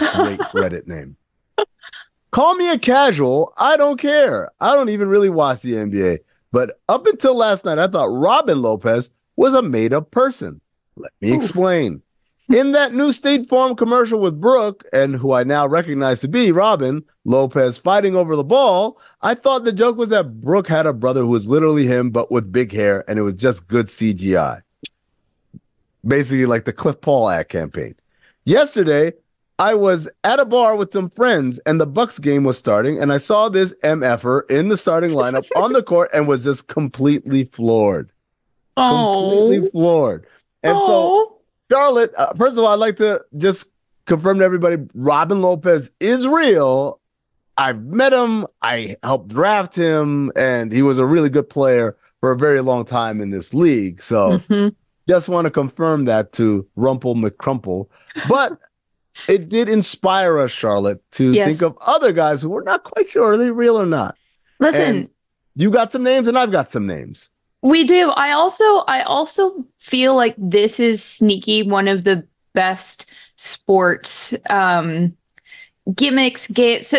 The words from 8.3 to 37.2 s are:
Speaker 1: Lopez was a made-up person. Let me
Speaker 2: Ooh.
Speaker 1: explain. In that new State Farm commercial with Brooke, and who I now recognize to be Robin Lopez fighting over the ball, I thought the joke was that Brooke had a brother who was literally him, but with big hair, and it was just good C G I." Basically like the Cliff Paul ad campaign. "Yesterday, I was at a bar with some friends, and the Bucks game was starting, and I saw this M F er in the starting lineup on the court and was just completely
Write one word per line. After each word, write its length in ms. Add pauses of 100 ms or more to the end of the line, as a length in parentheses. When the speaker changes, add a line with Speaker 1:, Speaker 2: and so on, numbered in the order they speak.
Speaker 1:
Lopez 500 (260)
was 180
a 80
made-up 480
person. 500 (360)
Let 160 (100)
me 80
Speaker 2:
Ooh. 60
Speaker 1:
explain. 680 (460)
In 240
that 220
new 160
State 380
Farm 260
commercial 460
with 200
Brooke, 520
and 240
who 160
I 100
now 240
recognize 540
to 80
be 240
Robin 500 (220)
Lopez 520
fighting 380
over 220
the 80
ball, 560 (200)
I 140
thought 300
the 80
joke 240
was 140
that 300
Brooke 280
had 180
a 60
brother 300
who 80
was 180
literally 380
him, 240
but 200
with 220
big 200
hair, 380
and 80
it 40
was 120
just 320
good 240
C 240
G 220
I." 240 (1500)
Basically 400
like 200
the 60
Cliff 280
Paul 280
ad 200
campaign. 480 (480)
"Yesterday, 680 (440)
I 160
was 340 (140)
at 160
a 60
bar 320
with 160
some 180
friends, 560
and 140
the 60
Bucks 340
game 240
was 120
starting, 440
and 120
I 40
saw 320
this 340
M 220
F 200
er 240
in 200
the 80
starting 340
lineup 460
on 160
the 100
court 320
and 140
was 160
just 240
completely 720